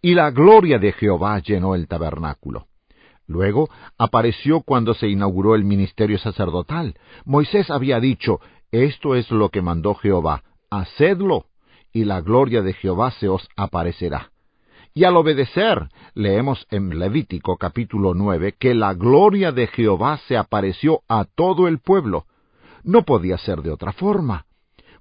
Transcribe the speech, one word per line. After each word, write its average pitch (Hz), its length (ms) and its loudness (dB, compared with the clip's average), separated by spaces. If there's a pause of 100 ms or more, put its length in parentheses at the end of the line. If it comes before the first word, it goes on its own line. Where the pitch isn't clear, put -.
y 175 140 4
la 151 160 2
gloria 160 480 6
de 98 140 2
Jehová 101 460 0
llenó 95 360 -2
el 87 120 -4
tabernáculo. 78 760 -8 (640)
Luego 101 420 -2 (280)
apareció 120 640 0
cuando 117 320 0
se 107 160 -4
inauguró 98 460 0
el 104 100 0
ministerio 101 520 -2
sacerdotal. 98 760 -6 (320)
Moisés 151 460 0
había 131 280 0
dicho, 120 400 -2 (320)
"Esto 135 440 0
es 120 160 -4
lo 107 180 2
que 95 140 -4
mandó 85 320 -2
Jehová, 82 480 -2 (260)
hacedlo, 160 800 -2 (440)
y 113 140 -2
la 95 160 -4
gloria 117 400 2
de 95 120 -2
Jehová 95 380 -4
se - 160 -6
os 92 300 -4
aparecerá". 87 760 -6 (600)
Y 160 120 4
al 180 120 6
obedecer, 151 720 0 (240)
leemos 110 560 -2
en 95 300 -4
Levítico 95 580 -4
capítulo 98 560 -2
nueve 95 440 -2
que 127 180 2
la 104 180 0
gloria 160 580 4
de 123 160 -2
Jehová 113 600 0
se 123 100 0
apareció 104 720 -2
a 110 160 0
todo 180 420 0
el 160 120 -2
pueblo. 127 480 -2 (560)
No 214 200 4
podía 92 360 0
ser 80 240 -6
de 80 80 -6
otra 82 200 -8
forma. 170 540 -4 (560)